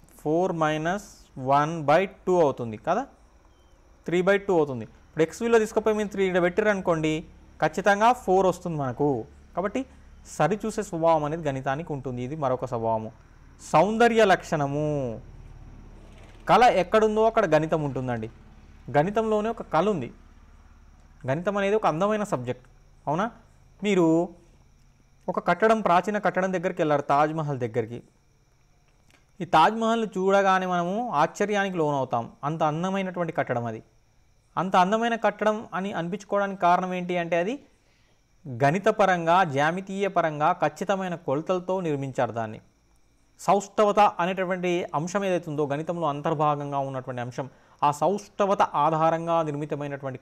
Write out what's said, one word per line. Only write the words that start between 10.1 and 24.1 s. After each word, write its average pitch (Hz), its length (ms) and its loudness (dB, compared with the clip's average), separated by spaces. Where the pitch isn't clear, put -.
సరిచూసే 208 460 -2
స్వభావం 165 400 2
అనేది 156 260 -6
గణితానికి 139 440 -4
ఉంటుంది, 123 300 -8
ఇది 135 120 -8
మరొక 131 300 -2
స్వభావము. 113 460 -2
సౌందర్య 220 540 4
లక్షణము, 151 600 0
కళ 208 140 6
ఎక్కడుందో 214 600 4
అక్కడ 220 200 2
గణితం 160 280 2
ఉంటుందండి. 127 480 -4
గణితంలోనే 214 520 0
ఒక 226 120 -8
కళ 180 280 0
ఉంది. 139 200 -4
గణితం 180 280 -2
అనేది 196 180 0
ఒక 214 100 -2
అందమైన 202 380 0
సబ్జెక్ట్, 123 440 -6
అవునా? 180 240 -2
మీరు 185 220 4